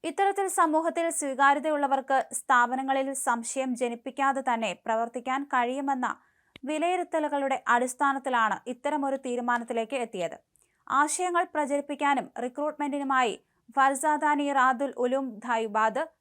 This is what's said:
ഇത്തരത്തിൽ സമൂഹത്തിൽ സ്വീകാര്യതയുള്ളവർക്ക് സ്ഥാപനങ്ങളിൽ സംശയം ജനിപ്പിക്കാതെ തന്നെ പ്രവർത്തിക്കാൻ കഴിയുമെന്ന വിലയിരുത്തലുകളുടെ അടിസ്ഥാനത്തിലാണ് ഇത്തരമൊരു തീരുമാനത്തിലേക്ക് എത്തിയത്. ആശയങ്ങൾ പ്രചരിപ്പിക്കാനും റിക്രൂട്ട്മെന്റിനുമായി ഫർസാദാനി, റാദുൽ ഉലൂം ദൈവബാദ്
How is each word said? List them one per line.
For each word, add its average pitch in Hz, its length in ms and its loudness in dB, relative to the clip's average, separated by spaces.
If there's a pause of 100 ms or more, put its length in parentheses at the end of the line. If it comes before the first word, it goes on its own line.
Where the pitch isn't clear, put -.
ഇത്തരത്തിൽ 392 440 0
സമൂഹത്തിൽ 330 640 2
സ്വീകാര്യതയുള്ളവർക്ക് 277 1200 2
സ്ഥാപനങ്ങളിൽ 269 800 2
സംശയം 254 640 -2
ജനിപ്പിക്കാതെ 254 640 -2
തന്നെ 226 460 -2
പ്രവർത്തിക്കാൻ 240 580 -2
കഴിയുമെന്ന 254 720 -2 (480)
വിലയിരുത്തലുകളുടെ 302 1040 -2
അടിസ്ഥാനത്തിലാണ് 247 1000 2
ഇത്തരമൊരു 277 500 -2
തീരുമാനത്തിലേക്ക് 240 800 -4
എത്തിയത്. 202 420 -6 (520)
ആശയങ്ങൾ 349 640 0
പ്രചരിപ്പിക്കാനും 285 760 0 (120)
റിക്രൂട്ട്മെന്റിനുമായി 269 960 -2 (360)
ഫർസാദാനി, 285 760 2
റാദുൽ 262 440 2
ഉലൂം 247 420 -2
ദൈവബാദ് 226 680 0 (140)